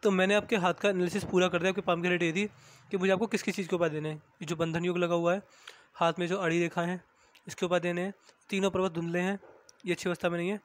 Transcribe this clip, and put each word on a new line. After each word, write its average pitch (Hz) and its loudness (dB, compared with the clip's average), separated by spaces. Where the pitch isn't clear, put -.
तो 214 4
मैंने 190 4
आपके 208 2
हाथ 175 2
का 202 0
एनालिसिस 185 0
पूरा 185 4
कर 180 0
दिया। 180 2
आपके 190 -2
पाम 170 0
की 175 0
रेट 175 2
ये 165 0
थी 202 0
कि 202 -4
मुझे 190 2
आपको 190 2
किस 202 -2
किस 196 -2
चीज़ 180 -6
के 180 0
उपाय 170 2
देने 151 -6
हैं। 156 -8
ये - -16
जो 165 -4
बंधन 165 -2
योग 175 0
लगा 175 2
हुआ 170 2
है, 202 -4
हाथ 170 2
में 175 0
जो 180 -2
अड़ी 170 2
रेखा 170 0
है, 175 -4
इसके 180 -6
उपाय 175 2
देने 175 -2
हैं। 196 -4
तीनों 196 2
पर्वत 185 0
धुंधले 170 -2
हैं, 190 -2
ये 180 -2
अच्छी 175 -4
अवस्था 175 -2
में 170 -2
नहीं 170 -2
है 208 -4